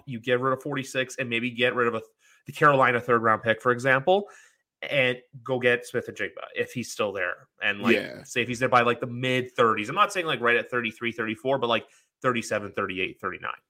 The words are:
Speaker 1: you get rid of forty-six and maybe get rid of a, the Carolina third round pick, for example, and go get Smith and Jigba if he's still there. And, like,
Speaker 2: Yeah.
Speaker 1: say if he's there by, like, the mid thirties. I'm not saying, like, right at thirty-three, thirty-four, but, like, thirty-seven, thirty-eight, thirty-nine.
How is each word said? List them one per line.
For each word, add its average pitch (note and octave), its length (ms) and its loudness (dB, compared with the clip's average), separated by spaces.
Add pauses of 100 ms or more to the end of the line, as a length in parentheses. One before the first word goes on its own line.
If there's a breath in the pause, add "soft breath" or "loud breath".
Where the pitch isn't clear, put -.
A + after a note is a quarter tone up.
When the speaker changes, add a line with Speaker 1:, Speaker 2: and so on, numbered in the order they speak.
Speaker 1:
you A#2+ 140 -8
get B2 200 2
rid C3 120 0
of C3 100 -4
forty-six C3 560 -4
and B2 120 -4
maybe A#2+ 200 -2
get A#2+ 240 0
rid A#2+ 120 2
of A2+ 80 0
a, A2 80 -4 (440 soft breath)
the C#3+ 60 -16
Carolina C3 480 6
third A#2 220 2
round A2 200 2
pick, A2+ 200 0
for B2 100 2
example, C3+ 560 2 (540 loud breath)
and B2+ 360 0 (260)
go B2+ 140 -2
get B2 280 2
Smith - 220 -6
and - 80 -12
Jigba - 380 -8
if F#2 180 -4
he's A#2 180 -8
still G#2 220 -4
there. F2+ 360 -6 (140)
And, G2+ 180 0
like, A#2 160 4
Speaker 2:
Yeah. - 280 -6
Speaker 1:
say - 180 -4
if A2 60 -4
he's A#2+ 100 -4
there B2+ 100 0
by, B2 140 6
like, A#2+ 180 2
the C3 60 -6
mid B2+ 460 -2
thirties. G#2+ 360 2
I'm D3+ 60 -6
not G3+ 180 2
saying, F3 140 -4
like, C3+ 140 -2
right A#2+ 160 2
at A2 140 -2
thirty-three, A#2 420 -4
thirty-four, A#2 460 -2
but, A#2 100 -2
like, A2 180 0 (360 soft breath)
thirty-seven, A2 500 -2
thirty-eight, F#2 480 -4
thirty-nine. F2+ 320 -8 (180)